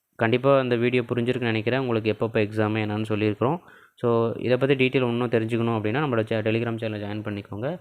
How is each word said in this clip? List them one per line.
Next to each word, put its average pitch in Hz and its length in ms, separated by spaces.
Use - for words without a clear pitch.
கண்டிப்பா 127 420
இந்த 123 160
வீடியோ 123 260
புரிஞ்சிருக்குன்னு 120 500
நினைக்கிறேன். 117 280
உங்களுக்கு 113 320
எப்பப்போ 113 260
எக்ஸாம் 107 400
என்னன்னு 107 260
சொல்லியிருக்கிறோம். 107 540
So, 123 100
இதை 123 180
பத்தி 135 180
டீட்டெயில் 127 320
இன்னும் 120 240
தெரிஞ்சுக்கணும் 117 460
அப்படின்னா 107 260
நம்மளோட 117 220
சே-, 110 180
Telegram 113 340
சேனலை 110 240
ஜாயின் 104 220
பண்ணிக்கோங்க. 104 460